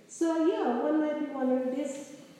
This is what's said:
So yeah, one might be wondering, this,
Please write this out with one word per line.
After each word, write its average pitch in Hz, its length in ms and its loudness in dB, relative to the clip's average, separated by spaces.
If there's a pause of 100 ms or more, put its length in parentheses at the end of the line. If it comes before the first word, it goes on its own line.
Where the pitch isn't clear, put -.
So 330 400 0
yeah, 254 360 2
one 302 180 2
might 302 200 0
be 277 140 -4
wondering, 254 400 0
this, - 380 -6 (280)